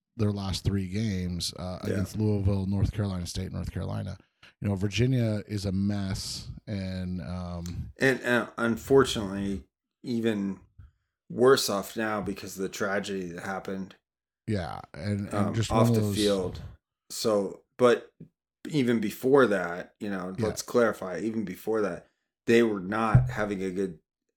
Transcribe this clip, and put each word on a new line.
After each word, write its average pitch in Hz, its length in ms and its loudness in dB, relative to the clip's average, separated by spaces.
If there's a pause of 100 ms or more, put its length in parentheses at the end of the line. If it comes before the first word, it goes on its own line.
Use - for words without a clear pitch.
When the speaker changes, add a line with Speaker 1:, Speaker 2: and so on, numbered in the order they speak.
(160)
Speaker 1:
their 104 140 2
last 98 320 -4
three 98 240 0
games, 92 720 -2
uh, 90 260 -8
Speaker 2:
Yeah. 104 100 -2
Speaker 1:
against 95 220 -2
Louisville, 101 500 2
North 98 260 0
Carolina 95 340 -4
State, 92 260 -6
North 90 200 -6
Carolina. 95 440 -6 (440)
You - 80 -2
know, 101 80 0
Virginia 107 720 2
is 101 160 -4
a 98 80 -2
mess, 98 760 -2 (200)
and, 92 520 -6
um, 87 800 -8
Speaker 2:
And, 131 260 4
uh, 120 220 2 (100)
unfortunately, 110 1080 2 (400)
even 107 560 -2 (720)
worse 127 400 6
off 98 260 -4
now 110 240 -2
because 98 360 -8
of 92 60 -6
the 95 60 -2
tragedy 98 600 -4
that 85 160 -10
happened. 95 520 -8 (500)
Speaker 1:
Yeah, 80 360 -4 (100)
and, 101 360 -4
and - 60 -8
Speaker 2:
Um, 101 200 0
Speaker 1:
just 107 180 -2
Speaker 2:
off 113 160 6
Speaker 1:
one - 0 -
of 117 60 4
Speaker 2:
the 110 80 4
Speaker 1:
those 104 120 0
Speaker 2:
field. 98 460 0 (500)
So, 101 520 0 (160)
but 120 340 6 (560)
even 123 320 2
before 123 460 4
that, 90 540 -2
you 104 100 -6
know, 92 280 -6
Speaker 1:
Yeah. 110 80 0
Speaker 2:
let's 107 160 -4
clarify, 104 580 0
even 110 240 -4
before 107 360 -4
that, 98 280 -4 (380)
they 117 160 8
were 107 180 2
not 110 500 2
having 104 320 -2
a 95 80 -2
good 92 280 -4 (380)